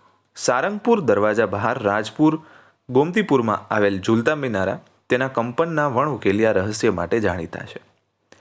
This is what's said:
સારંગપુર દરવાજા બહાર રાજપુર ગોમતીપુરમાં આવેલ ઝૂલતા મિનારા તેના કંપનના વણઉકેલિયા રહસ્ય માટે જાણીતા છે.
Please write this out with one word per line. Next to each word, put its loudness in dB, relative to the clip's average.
સારંગપુર 0
દરવાજા 2
બહાર -2
રાજપુર 0
ગોમતીપુરમાં 0
આવેલ 0
ઝૂલતા 0
મિનારા -4
તેના 0
કંપનના -2
વણઉકેલિયા 0
રહસ્ય 0
માટે 0
જાણીતા -4
છે. -16